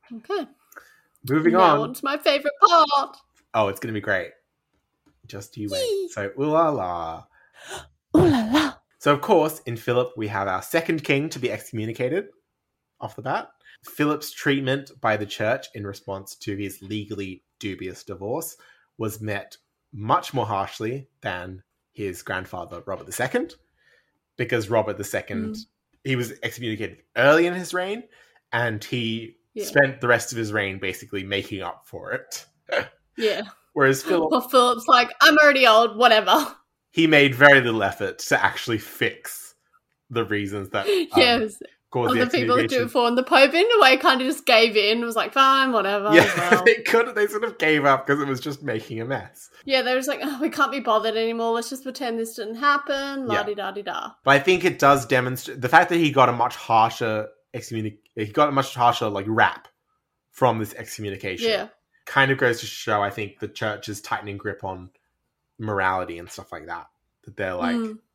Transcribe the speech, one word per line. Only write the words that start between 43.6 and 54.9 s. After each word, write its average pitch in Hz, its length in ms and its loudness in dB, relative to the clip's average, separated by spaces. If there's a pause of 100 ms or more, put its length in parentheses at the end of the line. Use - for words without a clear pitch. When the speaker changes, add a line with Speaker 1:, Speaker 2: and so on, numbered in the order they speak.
Speaker 1:
a 466 160 4
way, 262 160 8
kind 262 240 2
of 262 60 -2
just 294 180 -6
gave 226 320 4
in 214 220 2
and 240 60 -4
was 226 100 -6
like, 208 180 -2
"Fine, 269 380 4
whatever." 202 420 0
Speaker 2:
Yeah, 170 120 10
<laughs> 175 260 0
Speaker 1:
Well. 180 120 4
Speaker 2:
they 226 200 6
could, 233 320 2
they 214 100 2
sort 208 180 -6
of 226 140 -8
gave 156 280 2
up 135 200 4
'cause 143 160 2
it 143 60 -4
was 135 120 -4
just 139 220 -10
making 110 400 -6
a 113 40 -6
mess. 120 440 -10 (160)
Speaker 1:
Yeah, 262 160 0
they 247 120 -2
were 262 60 0
just 262 100 -4
like, 277 120 -6
"Oh, 277 180 -8
we 302 120 -2
can't 277 200 0
be 269 80 -4
bothered 220 360 0
anymore. 226 380 -2
Let's 233 180 -4
just 262 120 -12
pretend 247 360 -8
this 226 160 -8
didn't 220 220 -10
happen." 277 640 -2
Speaker 2:
Yeah. 220 180 -2
Speaker 1:
La-di-da-di-da. 202 720 -8 (120)
Speaker 2:
But 131 80 4
I 139 80 8
think 180 240 2
it 160 140 0
does 139 300 4